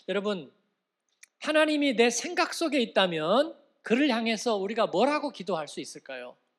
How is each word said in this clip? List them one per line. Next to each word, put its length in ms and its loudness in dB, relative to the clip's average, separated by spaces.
여러분, 420 -4
하나님이 560 2
내 140 4
생각 440 -2
속에 260 0
있다면 800 2
그를 280 2
향해서 460 0
우리가 320 -2
뭐라고 440 0
기도할 360 -6
수 140 -10
있을까요? 560 -14